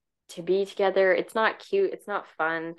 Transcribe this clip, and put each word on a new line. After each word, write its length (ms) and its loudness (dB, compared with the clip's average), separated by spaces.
to 120 -14
be 240 0
together. 480 2
It's 220 -2
not 240 0
cute. 340 0
It's 140 -14
not 180 -6
fun. 400 -4